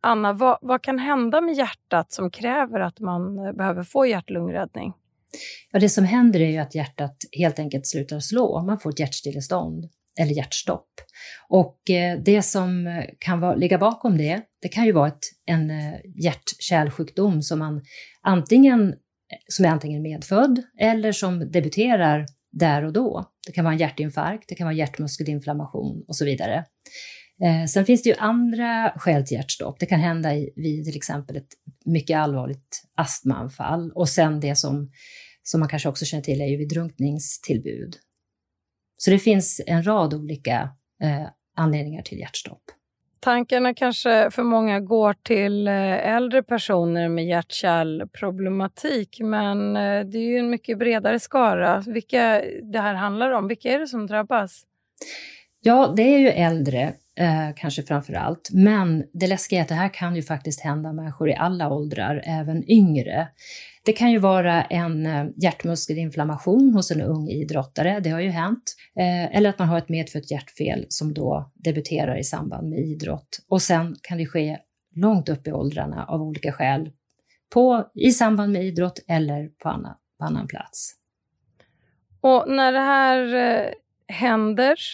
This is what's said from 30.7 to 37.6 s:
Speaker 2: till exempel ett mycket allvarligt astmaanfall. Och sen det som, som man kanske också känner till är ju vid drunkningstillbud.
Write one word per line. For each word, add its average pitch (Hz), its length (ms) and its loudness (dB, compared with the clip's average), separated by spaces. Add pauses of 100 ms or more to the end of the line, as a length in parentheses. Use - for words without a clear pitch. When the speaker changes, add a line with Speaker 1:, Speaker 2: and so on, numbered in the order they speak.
Speaker 2:
till 151 120 -8
exempel 139 400 -8
ett 139 120 -12 (360)
mycket 165 340 0
allvarligt 139 640 -4 (140)
astmaanfall. 135 960 -4
Och 165 140 0
sen 156 320 2
det 143 160 -2
som, 143 340 -2 (520)
som - 180 0
man 151 80 0
kanske 147 200 -4
också 139 160 -6
känner 147 180 -6
till 139 180 -2
är 143 60 -2
ju 143 100 0
vid 147 120 -4
drunkningstillbud. 147 1300 -4 (1000)